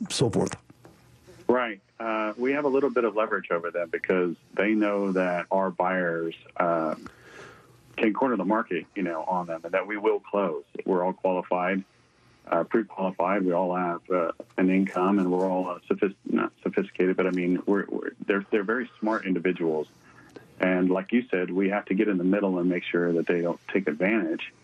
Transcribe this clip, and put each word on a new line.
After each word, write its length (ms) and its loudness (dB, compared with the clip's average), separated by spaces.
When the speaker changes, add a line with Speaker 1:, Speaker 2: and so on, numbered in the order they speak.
Speaker 1:
so 220 2
forth? 240 0
Speaker 2:
Right. 320 2
Uh, 380 -2
we 160 0
have 140 0
a 20 0
little 220 2
bit 140 2
of 120 0
leverage 360 0
over 180 -2
them 200 -4
because 460 0
they 180 2
know 380 2
that 400 0
our 180 2
buyers, 640 -2
uh, 380 0
can 160 2
corner 240 0
the 80 -2
market, 520 -2
you 80 -4
know, 200 -4
on 220 -2
them, 180 -8
and 80 -10
that 140 0
we 120 -6
will 220 0
close. 440 -2
We're 220 0
all 80 0
qualified, 720 -2
uh, 160 2
pre-qualified. 800 0
We 60 2
all 240 0
have, 340 -2
uh, 220 2
an 140 4
income, 480 2
and 120 2
we're 160 2
all, 220 -2
uh, 180 -8
sophist-, 280 0
not 260 0
sophisticated, 540 0
but 100 2
I 40 0
mean, 360 0
we're, 200 2
we're, 260 -6
they're, 240 0
they're 140 2
very 260 -2
smart 280 -2
individuals. 600 0
And 300 2
like 220 0
you 180 2
said, 220 0
we 180 2
have 160 -2
to 80 -2
get 140 2
in 100 2
the 60 0
middle 340 2
and 100 0
make 160 0
sure 300 0
that 140 0
they 140 2
don't 260 -2
take 200 -2
advantage 640 -2